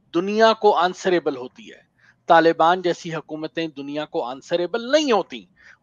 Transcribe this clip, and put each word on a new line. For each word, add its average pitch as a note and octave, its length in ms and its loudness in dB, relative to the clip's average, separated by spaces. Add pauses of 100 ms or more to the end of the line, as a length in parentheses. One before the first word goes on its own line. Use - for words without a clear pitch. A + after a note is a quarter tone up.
(140)
दुनिया G#3+ 400 2
को G#3 180 4
आंसरेबल E3 640 0
होती B2 340 -16
है। - 180 -20 (400)
तालिबान E3 540 4
जैसी F3 280 -4
हुकूमतें D#3 600 -8
दुनिया C#3+ 360 -10
को D#3+ 160 -6
आंसरेबल E3+ 680 -6
नहीं D4 220 2
होती C3+ 340 -4 (360)